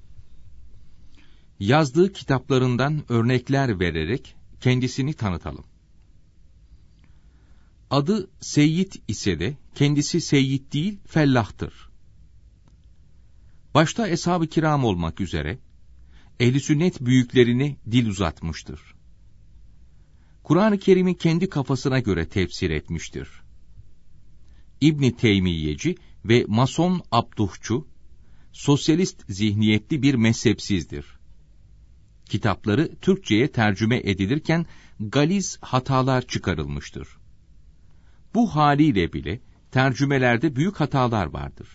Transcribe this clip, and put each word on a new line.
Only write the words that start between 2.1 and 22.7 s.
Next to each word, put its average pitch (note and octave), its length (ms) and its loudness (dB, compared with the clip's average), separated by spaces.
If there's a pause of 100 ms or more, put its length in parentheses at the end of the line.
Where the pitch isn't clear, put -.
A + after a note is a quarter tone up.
kitaplarından C3 960 0
örnekler B2 680 0
vererek E2+ 560 -2 (260)
kendisini B2+ 520 0
tanıtalım. F2 520 -6 (2250)
Adı D#3 400 0 (100)
Seyyid D#3+ 540 0 (140)
ise F#2+ 320 -4
de A#2 180 -6 (180)
kendisi D3 460 0
Seyyid C3+ 520 -2
değil, F#3 340 -4
fellahtır. B2+ 840 0 (1800)
Başta E3 340 2
Eshab-ı E3+ 400 -2
Kiram D#3 380 0
olmak F2 360 -2
üzere E2 380 -4 (800)
ehli B2 200 2
sünnet D#3 420 0
büyüklerine B2+ 760 2 (140)
dil A#2+ 160 2
uzatmıştır. E2+ 720 -6 (1600)
Kur'an-ı G3+ 360 4
Kerim'i F#3 380 4
kendi E3+ 320 0
kafasına C3 500 -2
göre E2+ 300 0
tefsir F#2 400 -2
etmiştir. D2+ 600 -8 (1500)